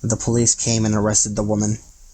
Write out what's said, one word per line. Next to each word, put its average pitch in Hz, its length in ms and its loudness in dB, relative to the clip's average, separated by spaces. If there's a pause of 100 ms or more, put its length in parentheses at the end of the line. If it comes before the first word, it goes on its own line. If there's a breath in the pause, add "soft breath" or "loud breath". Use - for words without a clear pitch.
The 113 160 0
police 117 380 2
came 113 300 0
and 110 80 2
arrested 107 420 0
the 107 80 -2
woman, 107 360 0 (340)